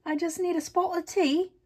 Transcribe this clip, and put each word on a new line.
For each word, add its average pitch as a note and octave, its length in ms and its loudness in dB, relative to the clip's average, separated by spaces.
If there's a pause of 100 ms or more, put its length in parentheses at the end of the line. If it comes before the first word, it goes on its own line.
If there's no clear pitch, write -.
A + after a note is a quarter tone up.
I D#4 100 -2
just D#4+ 240 -2
need F4+ 160 0
a D#4+ 60 0
spot F4+ 360 0
of F4 80 -2
tea. F4 460 2 (140)